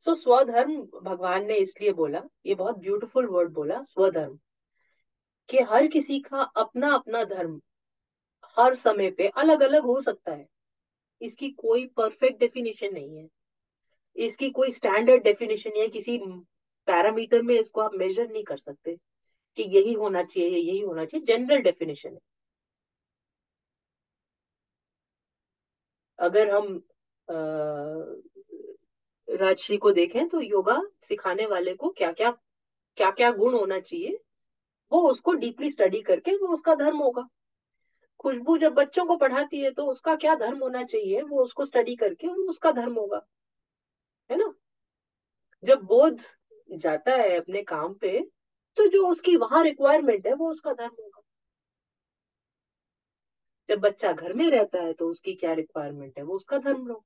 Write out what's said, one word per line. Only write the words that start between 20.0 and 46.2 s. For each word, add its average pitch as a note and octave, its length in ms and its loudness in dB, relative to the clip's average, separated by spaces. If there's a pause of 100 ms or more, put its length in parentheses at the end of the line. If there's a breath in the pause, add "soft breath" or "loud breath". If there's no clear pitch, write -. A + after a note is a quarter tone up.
चाहिए, F3 260 -2
यही F3+ 300 -2
होना E3 260 -6
चाहिए, D#4 200 -10
जनरल B3 320 2
डेफिनेशन E3+ 560 -4
है। - 60 -20 (4000)
अगर G3+ 300 2
हम, G3+ 280 -2 (520)
अ, F3 40 -8 (2000)
राजश्री F#3+ 480 0
को G3+ 140 4
देखें F#3 360 2
तो E4+ 140 -4
योगा G#3 400 0 (200)
सिखाने G#3 440 -4
वाले F#3 300 -4
को C#4+ 140 -4
क्या-क्या, A#3 420 -2 (640)
क्या-क्या A#3+ 360 2
गुण A#3 280 2
होना F#3+ 200 -2
चाहिए, G#3+ 400 -8 (720)
वो E4 180 4
उसको C4+ 240 0
डीपली C4 380 -4
स्टडी G#3+ 300 0
करके G3 300 0
वो G4 160 -2
उसका D#4+ 280 2
धर्म D4+ 220 0
होगा। B3+ 320 -2 (880)
खुशबू C4+ 380 0
जब D4+ 160 4
बच्चों C#4+ 320 2
को E4+ 120 0
पढ़ाती C#4+ 440 0
है C4+ 100 0
तो C#4+ 160 -6
उसका D4 280 -2
क्या D#4 200 2
धर्म B3+ 240 -4
होना B3+ 240 -6
चाहिए, A3 380 -4
वो C#4+ 220 0
उसको B3 220 -4
स्टडी A#3+ 300 0
करके A3+ 320 -4
वो F#4 220 -4
उसका E4 220 0
धर्म A#3+ 220 -4
होगा, G#3 320 -6 (1080)
है C4+ 60 -2
ना? G#4+ 160 -2 (1120)
जब C4 160 4
बोध A#3 400 4 (520)